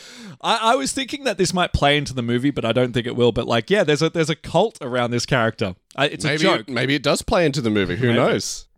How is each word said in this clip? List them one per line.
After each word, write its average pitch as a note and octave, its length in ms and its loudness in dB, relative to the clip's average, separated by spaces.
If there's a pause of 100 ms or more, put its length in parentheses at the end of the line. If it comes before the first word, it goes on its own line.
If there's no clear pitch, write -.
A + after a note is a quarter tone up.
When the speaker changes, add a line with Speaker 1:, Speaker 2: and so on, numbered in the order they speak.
(420)
Speaker 1:
I, A3+ 320 2
I - 20 2
was C4+ 180 -2
thinking C#4 320 -8
that G#3 120 -2
this F#3 160 0
might F3+ 200 0
play C#3+ 240 4
into C3+ 160 -4
the B2+ 80 -6
movie, A#2+ 300 0
but A#2+ 140 -4
I A2+ 60 0
don't B2 220 0
think A#2+ 120 -2
it A#2+ 100 -6
will. A#2+ 180 4
But, B2 140 -4
like, A#2 220 0
yeah, G3 140 4
there's D3 180 2
a, D#3+ 80 2
there's D#3+ 200 -2
a D#3 60 -2
cult - 460 0
around B2 300 -2
this A#2+ 140 -2
character. A2+ 500 0 (200)
I, C#3 120 0
it's D3+ 180 -8
Speaker 2:
Maybe C#3+ 100 0
Speaker 1:
a - 20 0 (200)
joke. - 40 -4
Speaker 2:
it, A2 80 -14
maybe C3 260 0
it C3+ 80 -4
does C#3+ 180 0
play F3 240 0
into C#3+ 160 0
the A2+ 80 0
movie. F#2+ 280 0
Who B2 100 0
Speaker 1:
Maybe. A#2 120 2
Speaker 2:
knows? C#3+ 460 -2 (120)